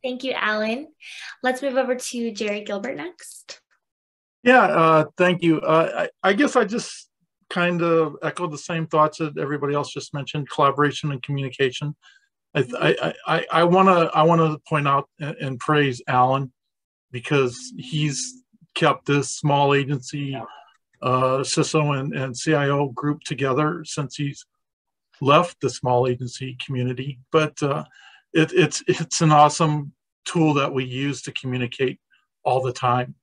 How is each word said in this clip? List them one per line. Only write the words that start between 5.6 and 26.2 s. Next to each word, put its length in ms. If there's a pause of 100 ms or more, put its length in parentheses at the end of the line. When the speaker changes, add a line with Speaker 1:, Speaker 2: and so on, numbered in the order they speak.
Speaker 2:
Uh, 460 (160)
I, 60
I 40
guess 220
I 100
just 440 (400)
kind 320
of 400
echo 260
the 100
same 280
thoughts 340
that 200
everybody 340
else 180
just 220
mentioned: 360
collaboration 640
and 120
communication. 720 (580)
I, 80
th-, 180
I, 220
I, 120 (120)
I, 260
I 120
wanna, 500
I 100
wanna 340 (100)
point 200
out 220 (100)
and, 180
and 220
praise 480
Alan, 440 (600)
because 680
he's 680 (320)
kept 300
this 240
small 440
agency, 580
Speaker 3:
Yeah. 120 (580)
Speaker 2:
uh, 380
ciso 580
and, 160
and 220
C 200
I 140
O 200
group 320
together 640
since 320
he's 280 (760)
left 400
the 80
small 380
agency 560